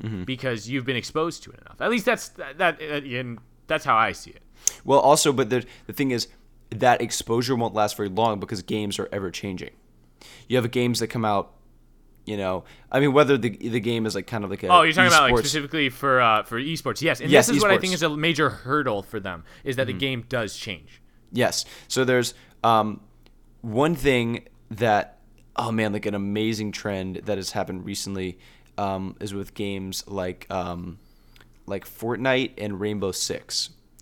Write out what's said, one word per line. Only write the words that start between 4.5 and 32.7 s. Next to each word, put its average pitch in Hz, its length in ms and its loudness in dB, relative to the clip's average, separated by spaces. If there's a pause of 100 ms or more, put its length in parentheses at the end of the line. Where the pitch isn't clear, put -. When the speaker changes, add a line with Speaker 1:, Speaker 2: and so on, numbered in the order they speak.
Speaker 1:
Well, 131 160 6
also, 147 320 6
but 120 180 0
the, 123 140 0 (220)
the 147 60 -8
thing 139 200 0
is, 117 160 -2 (440)
that 117 300 4
exposure 120 540 -2
won't 117 180 0
last 104 220 2
very 104 120 -2
long 104 300 0
because 95 240 -6
games 104 380 -4
are 95 100 -4
ever 95 220 -4
changing. 95 380 -8 (760)
You 120 100 0
have 120 140 2
games 123 300 0
that 113 80 -2
come 117 160 -4
out, 101 300 0 (720)
you 107 100 -6
know, 92 260 -2 (300)
I 131 80 4
mean, 143 120 4
whether 139 240 6
the, 113 140 0
the 117 300 -4
game 113 260 0
is, 101 80 -4
like, 95 140 -6
kind 110 160 -6
of 92 60 -6
like 98 120 -8
a 98 60 -4
Speaker 2:
Oh, 175 140 8
you're 160 100 4
talking 180 160 4
about, 156 160 8
like, 120 100 4
Speaker 1:
esports 117 40 6
Speaker 2:
specifically 143 500 0
for, 127 320 0
uh, 110 240 4
for 117 160 -6
esports. 139 420 -6
Yes, 156 180 0
and 151 80 -6
Speaker 1:
Yes, 139 200 8
Speaker 2:
this - 80 2
is - 60 4
what 202 100 6
I 190 60 4
think 185 120 -2
Speaker 1:
esports. 185 60 -2
Speaker 2:
is 151 80 -2
a 151 120 0
major 151 340 2
hurdle 127 520 -2
for 110 160 -8
them, 90 240 -8 (220)
is 135 100 -4
that 131 140 -2
the 127 60 -4
Speaker 1:
Mm-hmm. 92 40 -8
Speaker 2:
game 131 300 -4
does 117 280 -4
change. - 460 -14 (300)
Speaker 1:
Yes. 107 320 0 (240)
So 131 160 2
there's, 123 300 2 (280)
um, 107 380 2 (640)
one 135 340 0
thing 123 500 0 (240)
that, 107 480 0 (380)
oh 113 160 -2
man, 110 200 0
like, 104 140 -4
an 104 80 -2
amazing 104 560 -2
trend 95 540 -6
that 104 120 -2
has 95 140 -6
happened 92 340 -6
recently, 95 540 -6 (400)
um, 95 400 -4
is 101 160 -10
with 98 200 -10
games 98 520 -8
like, 92 440 -8
um, 87 500 -8 (640)
like 98 180 -8
Fortnite 127 760 -2
and 101 200 -6